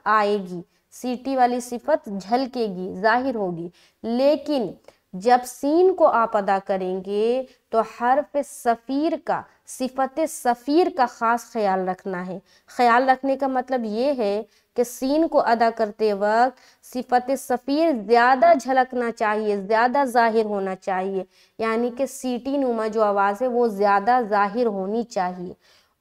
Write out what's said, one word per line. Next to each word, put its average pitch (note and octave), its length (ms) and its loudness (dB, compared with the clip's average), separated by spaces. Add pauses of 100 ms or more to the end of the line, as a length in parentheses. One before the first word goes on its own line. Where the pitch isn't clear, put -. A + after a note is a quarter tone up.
आएगी, G#3 560 0 (300)
सीटी B3+ 420 -6
वाली B3 260 2
सिफत B3 480 -4
झलकेगी, G3+ 840 -4
जाहिर A#3+ 420 0
होगी। F3+ 340 -6 (320)
लेकिन C4+ 720 0 (400)
जब A#3+ 300 2
सीन E4+ 500 2
को E4 120 4
आप A3+ 320 2
अदा G3 240 0
करेंगे G3+ 840 -2 (240)
तो A3+ 100 2 (100)
हर्फ C4+ 480 -2
सफ़ीर C#4 760 -2
का, F#3+ 260 -4 (240)
सिफत C4 540 -4
सफ़ीर D4 680 0
का C4 160 0
ख़ास A#3 440 -2
ख्याल G3 300 0
रखना F#3 400 -6
है। F#3 200 -10 (280)
ख्याल B3 360 4
रखने C4 300 2
का C4+ 140 -2
मतलब C4 360 -4
ये A#3 280 -2
है G#3+ 320 -2 (320)
कि B3 60 2
सीन C#4+ 440 0
को D4+ 120 0
अदा A#3 320 2
करते G#3+ 420 -2
वक्त G#3+ 440 0 (280)
सिफत B3 460 -2
सफ़ीर C#4 680 0
ज़्यादा B3 560 4
झलकना B3+ 580 0
चाहिए, G#3+ 460 0
ज़्यादा A3 480 2
जाहिर A3+ 400 2
होना G3 320 -4
चाहिए, F#3+ 480 -4 (340)
यानी A3+ 320 -2
कि B3+ 160 -4
सीटी B3+ 500 -6
नुमा A#3 300 -2
जो A3 160 -2
आवाज़ G3+ 400 0
है C4 60 0
वो A#3+ 200 2
ज़्यादा G3+ 540 2
जाहिर G#3 460 0
होनी G3+ 360 -4
चाहिए। F#3 500 -6 (460)